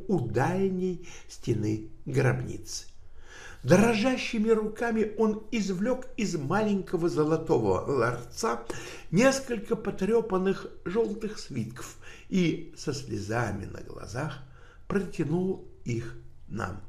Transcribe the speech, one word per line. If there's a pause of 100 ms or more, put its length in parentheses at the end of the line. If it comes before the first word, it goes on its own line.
у
дальней (220)
стены (160)
гробницы. (760)
Дрожащими
руками
он
извлёк (100)
из
маленького
золотого
ларца (460)
несколько
потрёпанных (180)
жёлтых
свитков (300)
и
со
слезами
на
глазах (460)
протянул (160)
их (320)
нам.